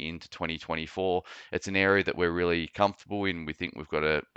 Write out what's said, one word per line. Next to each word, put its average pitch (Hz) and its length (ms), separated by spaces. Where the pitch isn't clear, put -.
into 80 300
twenty 80 280
twenty-four. 90 640
It's 90 160
an 98 80
area 98 260
that - 140
we're 87 160
really 85 360
comfortable 101 580
in. 85 180
We 78 80
think - 240
we've 76 140
got 76 160
a, 76 180